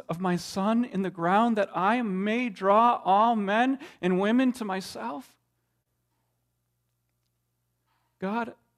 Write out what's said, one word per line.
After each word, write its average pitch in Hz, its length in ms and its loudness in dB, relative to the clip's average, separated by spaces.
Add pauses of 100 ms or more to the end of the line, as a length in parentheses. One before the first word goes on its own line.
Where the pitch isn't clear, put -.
of 170 100 -6
my 180 160 0
Son 208 480 -2
in 196 200 -4
the 180 60 -2
ground 202 480 2
that 196 160 0
I 208 280 0
may 214 480 -2
draw 208 560 4
all 214 300 4
men 226 420 0 (240)
and 180 180 2
women 240 340 2
to 220 120 -8
myself?" 220 640 -10 (3000)
"God, 220 340 -6 (240)